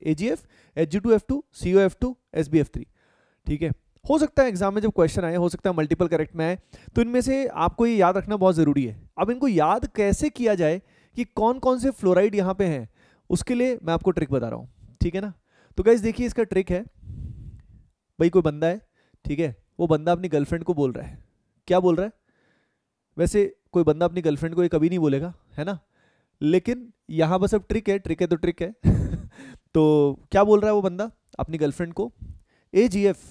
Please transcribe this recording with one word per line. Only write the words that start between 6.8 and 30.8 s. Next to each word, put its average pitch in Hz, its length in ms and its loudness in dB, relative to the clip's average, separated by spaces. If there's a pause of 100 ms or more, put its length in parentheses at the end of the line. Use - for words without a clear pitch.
तो 233 80 2
इनमें 240 180 0
से 269 260 0
आपको 175 400 -2
ये 233 100 2
याद 185 200 4
रखना 202 200 -4
बहुत 185 180 4
ज़रूरी 143 300 2
है। 107 120 -8 (220)
अब 196 120 0
इनको 254 180 0
याद 185 380 2 (100)
कैसे 208 340 0
किया 220 240 0
जाए 175 260 0 (360)
कि 240 80 -4
कौन 226 340 -2
कौन 254 200 0
से 262 140 -2
फ्लोराइड 196 420 2
यहाँ 190 200 -2
पे 190 120 -2
हैं, 135 220 -4 (420)
उसके 185 240 -2
लिए 247 280 0
मैं 165 120 -2
आपको 165 160 0
ट्रिक 156 200 -2
बता 120 180 -2
रहा 117 100 -8
हूँ, - 420 -20
ठीक 170 140 -2
है 190 60 -6
ना। 202 120 -8 (460)
तो 185 40 0
गाइस 226 180 6
देखिए 226 260 -2
इसका 226 180 -2
ट्रिक 190 260 -2
है, 180 120 -2 (1400)
भाई 170 100 4
कोई 175 140 4
बंदा 156 240 -2
है, 190 140 -2 (440)
ठीक 147 140 -4
है, 151 160 -2 (240)
वो 170 80 0
बंदा 160 260 2
अपनी 175 160 -2
गर्लफ्रेंड 151 360 -2
को 175 100 -2
बोल 139 180 0
रहा - 140 -12
है, - 160 -20 (460)
क्या 180 120 2
बोल 180 160 4
रहा 185 100 -2
है? 226 60 -10 (1040)
वैसे 175 260 2 (300)
कोई 175 120 2
बंदा 156 220 2
अपनी 170 160 -4
गर्लफ्रेंड 160 320 -2
को 180 80 2
ये 175 60 2
कभी 160 200 0
नहीं 180 100 -2
बोलेगा, 156 340 0 (240)
है 147 80 -8
ना, 185 140 -8 (600)
लेकिन 185 460 0 (240)
यहाँ 160 300 0
बस 196 140 0
अब 202 140 0
ट्रिक 208 200 -4
है, 196 100 2
ट्रिक 165 220 -6
है 180 60 0
तो 170 100 0
ट्रिक 175 260 -4
है। 170 80 -8 (140)
<laughs> - 880 -2
तो 160 80 4 (500)
क्या 196 120 4
बोल 214 160 6
रहा 214 100 0
है 214 40 2
वो 208 80 2